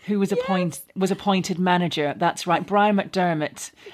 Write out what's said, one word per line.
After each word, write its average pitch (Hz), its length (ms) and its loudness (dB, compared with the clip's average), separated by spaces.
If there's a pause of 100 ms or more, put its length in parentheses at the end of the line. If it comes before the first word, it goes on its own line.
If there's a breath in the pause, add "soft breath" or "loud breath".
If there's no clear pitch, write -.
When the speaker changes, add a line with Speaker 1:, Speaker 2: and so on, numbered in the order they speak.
Speaker 1:
who 202 160 0
was 196 100 2
appoint-, 185 560 0
Speaker 2:
Yes. - 80 -20
Speaker 1:
was 185 160 0
appointed 190 480 0
manager? 175 580 0
That's - 300 -2
right. 175 180 0
Brian 208 320 4
McDermott 175 760 -2 (220 loud breath)